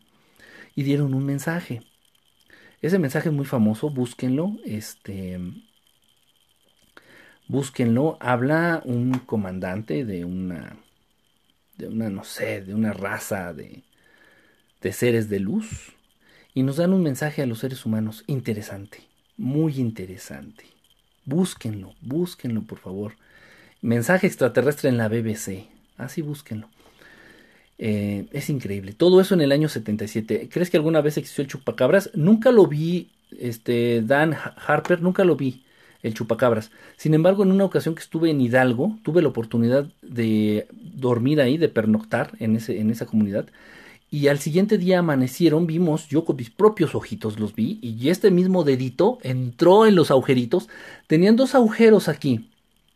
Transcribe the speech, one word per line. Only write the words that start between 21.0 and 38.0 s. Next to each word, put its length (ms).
Búsquenlo, 760
búsquenlo, 600
por 160
favor. 380
Mensaje 440
extraterrestre 600
en 100
la 120
B 120
B 140
C. 320
Así 240
búsquenlo. 480
Eh, 540
es 180
increíble. 440
Todo 260
eso 140
en 80
el 100
año 160
setenta 380
y 20
siete. 420
¿Crees 200
que 80
alguna 240
vez 160
existió 240
el 80
chupacabras? 640
Nunca 400
lo 140
vi, 420
este, 640
Dan 320
Ha-, 220
Harper, 360
nunca 240
lo 100
vi, 300
el 100
chupacabras. 580
Sin 180
embargo, 300
en 80
una 140
ocasión 300
que 60